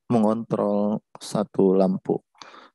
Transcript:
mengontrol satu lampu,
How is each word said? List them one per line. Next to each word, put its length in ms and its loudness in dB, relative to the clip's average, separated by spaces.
mengontrol 880 0
satu 560 0
lampu, 480 0